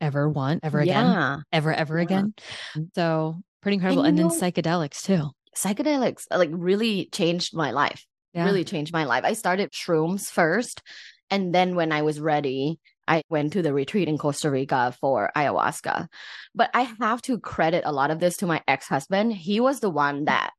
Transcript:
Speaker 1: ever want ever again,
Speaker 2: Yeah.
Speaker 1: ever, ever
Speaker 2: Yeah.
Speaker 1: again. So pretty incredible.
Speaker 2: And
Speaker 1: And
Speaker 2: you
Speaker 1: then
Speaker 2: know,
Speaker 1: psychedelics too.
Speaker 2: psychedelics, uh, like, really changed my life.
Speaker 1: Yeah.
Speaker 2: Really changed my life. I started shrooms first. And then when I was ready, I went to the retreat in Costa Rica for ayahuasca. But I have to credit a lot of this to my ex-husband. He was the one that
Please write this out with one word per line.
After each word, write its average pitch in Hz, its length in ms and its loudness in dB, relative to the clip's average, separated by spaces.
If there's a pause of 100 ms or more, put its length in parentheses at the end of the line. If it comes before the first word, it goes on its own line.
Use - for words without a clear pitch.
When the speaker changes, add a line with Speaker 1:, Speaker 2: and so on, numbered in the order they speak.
Speaker 1:
ever 143 280 0
want 147 360 0
ever 147 160 0
again, 175 240 4
Speaker 2:
Yeah. 139 340 2 (140)
Speaker 1:
ever, 156 200 2
ever 156 260 -2
Speaker 2:
Yeah. 175 60 2
Speaker 1:
again. 190 300 0 (600)
So 160 460 0 (220)
pretty 202 140 0
incredible. 185 260 2
Speaker 2:
And 311 160 4
Speaker 1:
And - 0 -
Speaker 2:
you 330 100 4
Speaker 1:
then 339 100 0
Speaker 2:
know, 196 80 0
Speaker 1:
psychedelics 165 560 -2
too. 151 280 0 (260)
Speaker 2:
psychedelics, 247 720 -2
uh, 160 80 0
like, 170 140 2
really 196 600 0
changed 170 420 -2
my 156 160 -2
life. 131 340 -2 (300)
Speaker 1:
Yeah. 170 100 -2
Speaker 2:
Really 190 200 2
changed 156 280 -6
my 160 120 0
life. 123 200 0
I 180 100 2
started 190 380 -2
shrooms 170 580 -2
first. 190 520 0 (480)
And 190 240 0
then 180 220 4
when 160 160 0
I 151 100 0
was 151 180 0
ready, 147 580 0 (280)
I 160 220 2
went 151 260 0
to 196 80 0
the 151 100 0
retreat 147 360 0
in 156 100 0
Costa 147 320 -2
Rica 135 500 0
for 123 360 0
ayahuasca. 127 720 0 (460)
But 220 200 2
I 240 80 2 (180)
have 233 220 0
to 240 160 -2
credit 165 480 0
a 151 60 -2
lot 139 180 2
of 165 100 0
this 175 180 2
to 196 80 -2
my 160 220 0
ex-husband. 190 640 0
He 202 260 -2
was 254 200 2
the 208 100 0
one 143 360 0
that 135 320 0